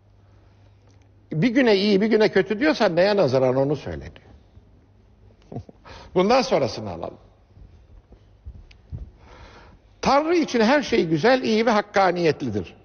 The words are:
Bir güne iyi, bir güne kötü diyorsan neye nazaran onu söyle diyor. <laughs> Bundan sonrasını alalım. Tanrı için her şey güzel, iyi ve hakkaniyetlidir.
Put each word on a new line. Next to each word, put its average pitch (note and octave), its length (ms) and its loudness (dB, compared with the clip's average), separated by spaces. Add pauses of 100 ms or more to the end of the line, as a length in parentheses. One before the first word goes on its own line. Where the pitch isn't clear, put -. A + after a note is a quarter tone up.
(1300)
Bir E3+ 160 0
güne A3+ 260 2
iyi, G3 260 2
bir A3+ 60 0
güne G#3+ 220 2
kötü G3+ 300 -2
diyorsan A#3 360 0
neye G3 200 2
nazaran C3 400 2
onu C#3 200 0
söyle E2 260 -12
diyor. - 240 -20 (1600)
<laughs> - 300 -14
Bundan G#3+ 260 2
sonrasını A#2 480 -4
alalım. E2+ 280 -12 (2750)
Tanrı D4+ 340 2
için C4 260 0
her C4 200 2
şey F#3+ 260 0
güzel, G#3+ 360 2
iyi A3+ 220 0
ve B3 60 2
hakkaniyetlidir. F3 1120 -2